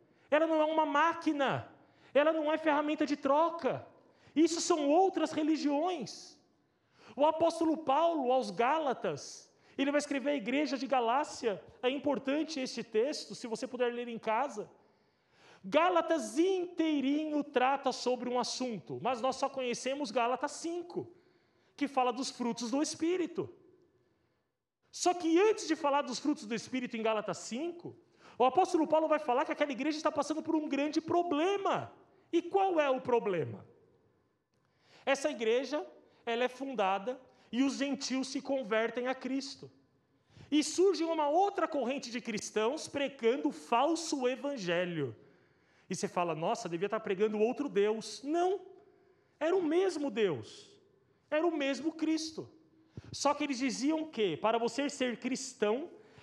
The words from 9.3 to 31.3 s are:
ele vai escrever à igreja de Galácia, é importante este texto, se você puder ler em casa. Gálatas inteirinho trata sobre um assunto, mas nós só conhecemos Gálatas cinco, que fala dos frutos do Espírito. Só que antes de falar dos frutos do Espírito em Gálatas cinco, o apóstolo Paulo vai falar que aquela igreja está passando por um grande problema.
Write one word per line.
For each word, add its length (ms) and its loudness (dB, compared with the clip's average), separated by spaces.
ele 120 0
vai 80 4
escrever 320 -2
à 60 2
igreja 400 0
de 100 -4
Galácia, 760 0
é 60 2
importante 720 -2
este 240 -6
texto, 500 -2
se 120 -12
você 200 -6
puder 260 -2
ler 160 -6
em 100 -8
casa. 520 -2
Gálatas 720 2
inteirinho 1040 0
trata 500 2
sobre 360 -2
um 100 -2
assunto, 640 -6
mas 220 -2
nós 140 0
só 120 -2
conhecemos 640 -4
Gálatas 420 0
cinco, 580 -8
que 140 -2
fala 240 2
dos 180 -4
frutos 400 -4
do 120 2
Espírito. 640 -2
Só 240 0
que 260 4
antes 260 4
de 80 0
falar 280 2
dos 160 -6
frutos 260 -2
do 100 -4
Espírito 420 -6
em 60 -4
Gálatas 360 0
cinco, 580 -8
o 80 4
apóstolo 420 4
Paulo 220 4
vai 100 4
falar 260 2
que 80 -4
aquela 200 -2
igreja 240 -2
está 160 -2
passando 300 -4
por 120 -2
um 140 0
grande 320 0
problema. 920 0